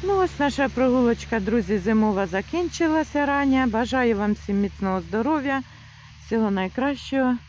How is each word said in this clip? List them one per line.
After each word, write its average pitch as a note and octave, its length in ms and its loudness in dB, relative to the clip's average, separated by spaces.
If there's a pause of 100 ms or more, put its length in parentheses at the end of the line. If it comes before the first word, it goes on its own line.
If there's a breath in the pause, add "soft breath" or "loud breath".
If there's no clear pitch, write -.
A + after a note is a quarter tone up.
Ну, G4 140 2
ось F#4 220 0
наша C#4 300 0
прогулочка, A#3+ 680 2
друзі, G#3 380 0
зимова G#3 500 2
закінчилася D#4 960 0
рання. C#4 420 2
Бажаю A#3 500 0
вам G#3 160 0
всім G3+ 280 -2
міцного F#3+ 400 -2
здоров'я, C4+ 600 -2 (640 loud breath)
всього A3 260 0
найкращого. B3+ 880 -2 (120)